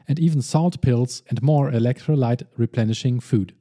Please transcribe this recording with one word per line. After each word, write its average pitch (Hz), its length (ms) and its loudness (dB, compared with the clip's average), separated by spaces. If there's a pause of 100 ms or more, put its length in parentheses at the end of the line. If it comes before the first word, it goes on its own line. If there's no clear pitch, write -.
and 143 100 0
even 160 240 2
salt 165 400 -2
pills 127 480 0
and 113 140 -4
more 143 260 2
electrolyte 123 720 0 (160)
replenishing 117 640 -2
food. 101 420 -2